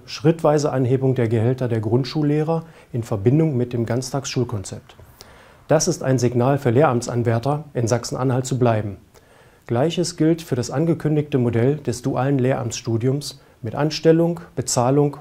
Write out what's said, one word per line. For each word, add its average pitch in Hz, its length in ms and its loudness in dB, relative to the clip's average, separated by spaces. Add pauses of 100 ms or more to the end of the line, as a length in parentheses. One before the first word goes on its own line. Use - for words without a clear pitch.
schrittweise 151 680 2
Anhebung 131 440 2
der 120 120 0
Gehälter 120 400 0
der 113 140 -2
Grundschullehrer 151 840 0 (300)
in 120 100 -4
Verbindung 127 540 2
mit 120 160 -2
dem 117 120 -2
Ganztagsschulkonzept. 117 1080 -4 (760)
Das 156 180 2
ist 175 160 -2
ein 131 160 2
Signal 123 400 2
für 131 120 0
Lehramtsanwärter, 120 920 2 (100)
in 117 140 -2
Sachsen-Anhalt 127 580 -2
zu 131 140 -4
bleiben. 107 380 0 (680)
Gleiches 165 520 -2
gilt 160 240 2
für - 140 -6
das 117 140 -4
angekündigte 151 680 0
Modell 120 400 2
des 123 240 -6
dualen 135 360 0
Lehramtsstudiums 127 1040 -2 (200)
mit 110 120 -8
Anstellung, 165 680 2 (160)
Bezahlung 139 640 2